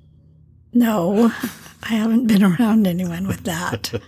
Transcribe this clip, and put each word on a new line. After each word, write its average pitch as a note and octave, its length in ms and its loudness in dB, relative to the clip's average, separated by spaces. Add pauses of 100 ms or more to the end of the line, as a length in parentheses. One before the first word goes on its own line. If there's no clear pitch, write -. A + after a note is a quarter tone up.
(720)
No, A3 580 2 (520)
I - 60 -10
haven't A3+ 400 0
been G3+ 140 4
around G#3 440 2
anyone F3 420 -4
with F3+ 160 -6
that. F3 480 -8 (160)